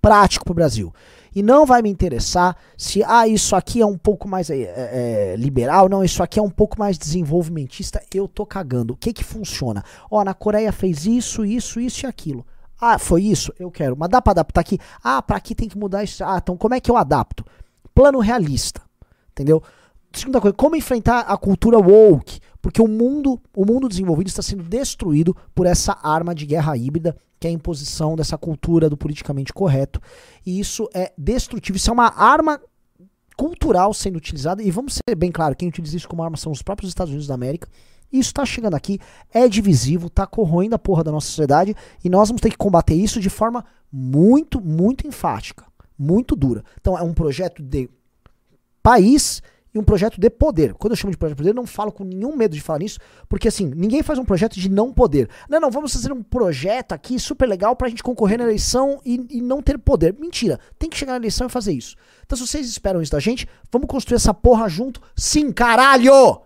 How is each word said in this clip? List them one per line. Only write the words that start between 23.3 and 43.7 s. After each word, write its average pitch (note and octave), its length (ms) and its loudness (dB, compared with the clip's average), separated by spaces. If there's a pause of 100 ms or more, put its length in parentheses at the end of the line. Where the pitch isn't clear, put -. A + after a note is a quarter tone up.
o G3 100 0
mundo B3+ 220 0
desenvolvido F#3 420 -2
está - 120 -8
sendo G3 220 -8
destruído F3 720 -2 (180)
por D#3+ 120 0
essa F3+ 380 2
arma E3 320 -2
de D3+ 100 -10
guerra D3+ 300 -2
híbrida, D3 400 -4 (240)
que E3 80 -6
é - 20 -2
a E3+ 40 -4
imposição D#3+ 640 -6
dessa D#3 220 -4
cultura D#3+ 500 0
do D3 80 0
politicamente C#3+ 560 -8
correto. C#3 480 -2 (460)
E F#3 140 -6
isso G#3 340 -8
é F#3 240 -6
destrutivo, G3 600 -4
isso - 120 -2
é A#3 40 0
uma A#3 220 4
arma D4 460 2 (720)
cultural G#3+ 600 0
sendo F#3+ 220 -6
utilizada, E3 440 -6
e G#3 80 0
vamos A#3+ 240 -6
ser - 220 -4
bem F3 160 -2
claro, D#3 240 -2
quem F3+ 140 -6
utiliza D#3+ 280 -10
isso - 100 -12
como E3 140 -8
arma E3 160 -8
são D#3+ 140 -10
os C#3 100 -10
próprios G3 280 -8
Estados E3+ 200 -6
Unidos C#3+ 180 -8
da C#3 60 -6
América. C3 340 -8 (440)
Isso C4 200 0
tá C#4 140 -4
chegando A3 300 -4
aqui, G3 240 -6 (340)
é B3 140 6
divisivo, F3 600 2
tá G3 200 0
corroendo G3 480 0
a - 40 -2
porra E3 240 0
da D#3 80 -2
nossa D3+ 160 -4
sociedade, D#3+ 480 2 (280)
e F3 60 -2
nós G3+ 200 4
vamos A#3+ 120 -4
ter A3+ 100 2
que - 60 -12
combater E3+ 360 2
isso G#3 260 0
de F#3+ 100 -2
forma A#3 360 -4 (260)